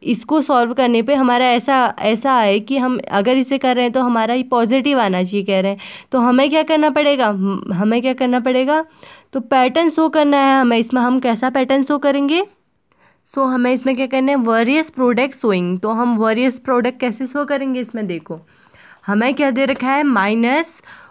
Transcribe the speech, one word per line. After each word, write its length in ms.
इसको 380
सॉल्व 320
करने 280
पे 140
हमारा 300
ऐसा, 540
ऐसा 340
आए 260
कि 180
हम 220
अगर 260
इसे 200
कर 180
रहे 80
हैं 100
तो 80
हमारा 320
ये 100
पॉजिटिव 560
आना 240
चाहिए 220
कह 140
रहे 120
हैं। 80
तो 80
हमें 300
क्या 140
करना 260
पड़ेगा, 380
हम, 460
हमें 280
क्या 120
करना 260
पड़ेगा, 460
तो 60
पैटर्न 500
शो 200
करना 280
है 240
हमें। 160
इसमें 240
हम 180
कैसा 300
पैटर्न 340
शो 140
करेंगे, 460
so 100
हमें 280
इसमें 220
क्या 100
करना 260
है, 60
वेरियस 520
प्रोडक्ट 460
शोइंग। 440
तो 100
हम 360
वेरियस 340
प्रोडक्ट 400
कैसे 280
शो 180
करेंगे, 340
इसमें 280
देखो 320
हमें 260
क्या 180
दे 140
रखा 220
है, 160
माइनस, 800